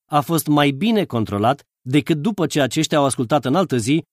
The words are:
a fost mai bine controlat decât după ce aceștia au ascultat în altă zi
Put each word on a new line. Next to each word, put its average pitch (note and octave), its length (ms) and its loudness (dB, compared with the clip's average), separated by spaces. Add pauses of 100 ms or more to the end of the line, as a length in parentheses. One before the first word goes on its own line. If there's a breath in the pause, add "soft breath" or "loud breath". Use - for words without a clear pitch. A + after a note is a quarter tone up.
(100)
a D3 100 0
fost E3 260 -2
mai D3 240 2
bine G3 340 0
controlat A2 580 -2 (180)
decât D3 360 0
după E3 300 -2
ce D3 140 -2
aceștia D3+ 380 0
au C#3 60 2
ascultat C3+ 400 0
în C3 100 0
altă E3 220 0
zi B2 260 0 (100)